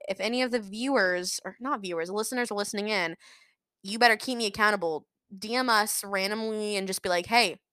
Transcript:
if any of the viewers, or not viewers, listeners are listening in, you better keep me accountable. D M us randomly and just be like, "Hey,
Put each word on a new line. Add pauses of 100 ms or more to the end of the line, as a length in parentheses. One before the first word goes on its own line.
if
any
of
the
viewers,
or
not
viewers,
listeners
are
listening
in, (680)
you
better
keep
me
accountable. (320)
D
M
us
randomly
and
just
be
like,
"Hey, (140)